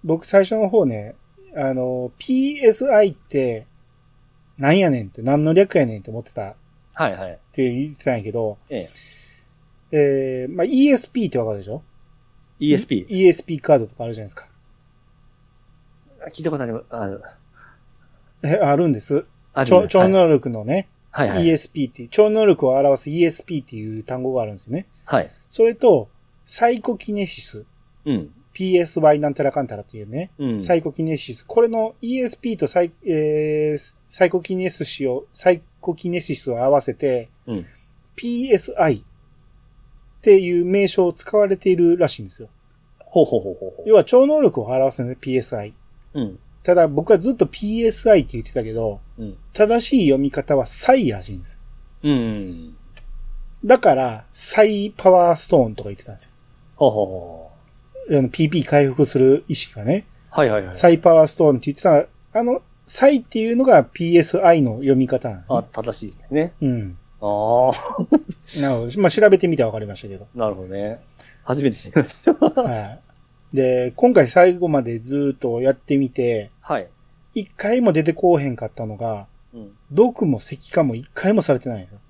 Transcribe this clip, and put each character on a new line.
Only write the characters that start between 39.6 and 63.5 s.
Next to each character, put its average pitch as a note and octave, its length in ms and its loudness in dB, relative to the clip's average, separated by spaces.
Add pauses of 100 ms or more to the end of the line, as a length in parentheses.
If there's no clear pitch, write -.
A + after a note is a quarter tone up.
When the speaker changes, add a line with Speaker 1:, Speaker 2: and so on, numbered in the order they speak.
Speaker 1:
て G3 180 8
い F3 200 0
う F3 40 -2
名 G3 240 0
称 F#3 180 2
を F3 60 0
使 - 260 -4
わ G#3 80 4
れ G3 100 -2
て F#3+ 140 -2
い F#3 60 4
る E3+ 200 4
ら E3+ 120 2
し - 100 -8
い A#2 40 -14
ん - 20 -14
で F#2+ 80 -20
す - 100 -20
よ。 G#2+ 60 -18 (500)
Speaker 2:
ほ - 240 2
う - 20 8
ほ A#2 140 0
う - 20 2
ほ F#2+ 120 -10
う - 20 -10
ほ F#2+ 140 -14
う - 80 -12
ほ E3+ 80 -18
う。 - 40 -6
Speaker 1:
要 A3 60 6
は F#3+ 80 8
超 C4 240 4
能 D4+ 160 0
力 E3+ 180 0
を G#2+ 40 -8
表 C3 260 0
す C3 140 -10
ん - 20 -6
で B2 60 -10
す C3 40 -12
ね、 - 40 -20
ピ C3 160 -4
ー - 20 2
エ A#2+ 40 -2
ス A#2+ 140 -10
ア G#2 80 -8
イ。 G#2+ 80 -16 (420)
Speaker 2:
う D3 60 -6
ん。 G2+ 180 -8 (260)
Speaker 1:
た F3+ 100 4
だ E3+ 140 6
僕 D3 220 -4
は F3+ 80 6
ず A3+ 140 -2
っ - 20 -2
と - 120 2
ピ A3 380 -6
ー - 20 2
エ A3 60 2
ス - 180 0
ア G3+ 60 10
イ D#3+ 40 6
っ - 40 -4
て - 80 -12
言 A2+ 100 -8
っ - 20 -12
て - 80 -18
た A#2+ 120 -4
け A2 80 -10
ど、 A2 280 -6 (180)
Speaker 2:
う A2+ 60 -12
ん。 G2+ 120 -14 (160)
Speaker 1:
正 A3+ 340 2
し B3 180 2
い D3 40 4
読 C3+ 120 4
み C#3 120 -2
方 C#3+ 240 -2
は B2+ 100 0
サ - 300 2
イ G3+ 140 0
ら G2 120 -8
し G#2 100 -14
い F#2 40 -12
ん F2 60 -14
で - 40 -18
す。 - 140 -20 (420)
Speaker 2:
う D3 100 0
ん。 G2 640 -6 (880)
Speaker 1:
だ A#3+ 140 6
か E3 160 4
ら、 A#2+ 380 -4
サ - 320 2
イ G#3 320 -2
パ - 140 4
ワ F3 220 6
ー E3 40 2
ス - 100 -10
ト C#3+ 180 4
ー A2 40 -2
ン G#2 80 -10
と G#2 80 -14
か G2+ 60 -12
言 G2 60 -14
っ - 20 -20
て - 60 -20
た G#2+ 80 -20
ん - 40 -20
で - 60 -20
す - 20 -20
よ。 - 60 -20 (440)
Speaker 2:
ほ C#3 140 2
う - 20 4
ほ G#2+ 140 -2
う - 20 -2
ほ E2+ 440 -14 (600)
う。 D3 80 2
Speaker 1:
あ C3+ 40 2
の、 B2+ 80 -2
ピ D#3+ 160 0
ー D3+ 40 -2
ピ E3 100 0
ー - 40 -4
回 D3 220 4
復 C3+ 180 0
す C3+ 140 -2
る C3 300 4
意 D3 60 -4
識 - 200 -8
が G#2+ 100 -12
ね。 F3 220 -2 (240)
Speaker 2:
は D3+ 140 2
い A#2 60 2
は G#2+ 100 0
い F#2+ 40 -10
は F2+ 80 -12
い。 - 20 -14
Speaker 1:
サ E3+ 140 4
イ E3 100 6
パ E3 140 6
ワ D#3+ 120 8
ー - 20 4
ス - 100 -10
ト D#3 140 4
ー C3+ 40 2
ン B2 40 -2
っ - 20 -6
て C#3+ 120 -8
言 - 20 -8
っ - 20 -12
て - 60 -20
た、 E3 560 0
あ A#3 40 -2
の、 A#3+ 200 -2 (240)
サ - 240 2
イ C#4+ 80 0
っ - 40 -2
て - 160 -8
い A3+ 140 -2